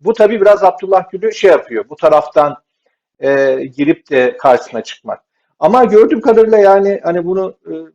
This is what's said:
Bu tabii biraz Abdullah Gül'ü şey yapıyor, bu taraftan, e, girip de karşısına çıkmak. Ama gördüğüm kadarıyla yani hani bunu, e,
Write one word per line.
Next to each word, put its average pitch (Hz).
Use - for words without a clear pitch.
Bu 180
tabii 214
biraz 202
Abdullah 185
Gül'ü 208
şey 196
yapıyor, 120
bu -
taraftan, 151
e, 135
girip 143
de 127
karşısına 123
çıkmak. -
Ama 220
gördüğüm 220
kadarıyla 220
yani 196
hani 170
bunu, 185
e, 170